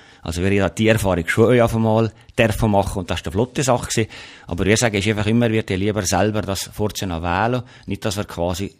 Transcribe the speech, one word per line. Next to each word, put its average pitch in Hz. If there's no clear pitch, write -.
Also 82
wir 98
haben 92
die 110
Erfahrung 95
schon 117
auf 113
einmal 113
dürfen 113
machen 98
und 87
das 90
war -
eine 87
flotte 127
Sache 123
gewesen. 110
Aber 90
wir 101
sagen, 110
ist 98
einfach 104
immer, 117
wir 110
lieber 101
selber 101
das 95
Fortuna 98
wählen, 107
nicht, 98
dass 98
wir 104
quasi 87